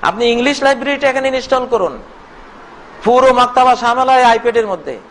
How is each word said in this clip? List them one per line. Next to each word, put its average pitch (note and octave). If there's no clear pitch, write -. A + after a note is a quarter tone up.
আপনি G#3
ইংলিশ A#3+
লাইব্রেরিটা C#4
এখানে C4
ইনস্টল B3+
করুন, F3+
পুরো B3+
মাকতাবা B3
শামেলায় B3+
আইপ্যাডের A#3
মধ্যে। D3